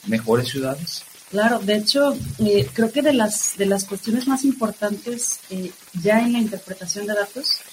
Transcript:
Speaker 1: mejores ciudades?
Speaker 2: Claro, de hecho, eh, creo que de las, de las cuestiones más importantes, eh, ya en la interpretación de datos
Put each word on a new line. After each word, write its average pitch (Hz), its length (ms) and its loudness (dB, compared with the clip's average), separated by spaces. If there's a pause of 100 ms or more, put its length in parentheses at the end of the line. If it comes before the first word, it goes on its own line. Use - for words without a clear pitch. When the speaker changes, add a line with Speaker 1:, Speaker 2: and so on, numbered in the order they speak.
Speaker 1:
mejores 113 420 0
ciudades? 139 540 -6 (280)
Speaker 2:
Claro, 220 300 2
de 202 160 2
hecho, 277 380 2 (240)
eh, 208 340 4
creo 226 200 0
que 285 100 0
de 285 120 4
las, 214 420 0
de 196 100 0
las 196 180 2
cuestiones 226 440 -2
más 269 160 2
importantes, 226 960 -2 (100)
eh, 185 220 -6 (280)
ya 214 200 4
en 240 140 2
la 240 40 2
interpretación 202 680 -4
de 214 80 -4
datos 208 460 -2 (120)